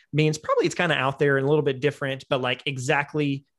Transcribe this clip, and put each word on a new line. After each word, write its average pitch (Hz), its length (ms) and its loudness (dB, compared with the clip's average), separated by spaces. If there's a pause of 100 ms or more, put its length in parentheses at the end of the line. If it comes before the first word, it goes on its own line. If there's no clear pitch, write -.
(120)
means 151 260 2
probably 508 280 0
it's 160 80 -2
kinda 165 220 0
out 135 240 0
there 143 160 4
and 135 100 0
a - 20 0
little 151 140 4
bit 139 180 -2
different, 135 480 -4
but, 135 120 0
like, 127 260 -2
exactly 143 800 -2 (140)